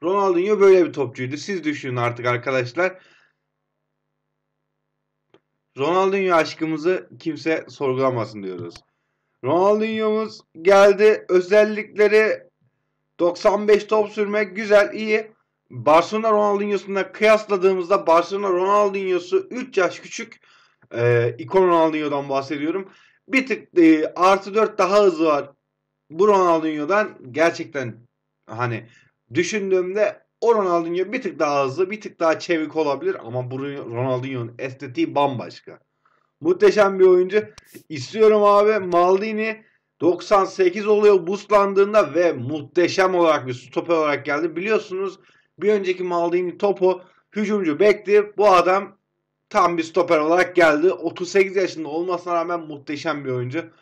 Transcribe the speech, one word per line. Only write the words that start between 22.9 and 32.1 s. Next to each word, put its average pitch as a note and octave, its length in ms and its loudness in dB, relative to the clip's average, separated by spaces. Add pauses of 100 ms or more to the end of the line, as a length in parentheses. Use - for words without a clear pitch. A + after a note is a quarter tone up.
Bir C4 200 -2
tık, - 320 -4
e, D#3+ 360 4
artı F#3+ 400 0
dört G#3+ 220 0
daha G3+ 260 2
hızı E3 220 2
var C#3+ 260 0 (580)
bu E3+ 180 0
Ronaldinho'dan. E3+ 880 0 (140)
Gerçekten D3 680 -4 (480)
hani A#2 400 -6 (480)
düşündüğümde F#3+ 920 -2 (160)
o A#3 140 2
Ronaldinho F3+ 560 -2
bir B3+ 100 -6
tık D#3 180 -8
daha C#3+ 260 0
hızlı, E3 260 -4
bir G#3+ 100 -12
tık - 180 -14